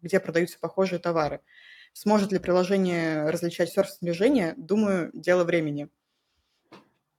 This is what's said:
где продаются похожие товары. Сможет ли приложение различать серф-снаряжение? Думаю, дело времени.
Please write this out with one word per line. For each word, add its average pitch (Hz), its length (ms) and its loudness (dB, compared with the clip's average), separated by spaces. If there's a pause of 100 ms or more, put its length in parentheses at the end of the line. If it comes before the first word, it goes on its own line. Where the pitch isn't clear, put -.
где 180 180 0
продаются 170 400 -2
похожие 180 400 -2
товары. 156 420 -2 (520)
Сможет 208 380 2
ли 180 80 0
приложение 175 920 0
различать 170 440 -2
серф-снаряжение? 196 840 0
Думаю, 196 560 0
дело 175 300 2
времени. 156 460 -2 (1300)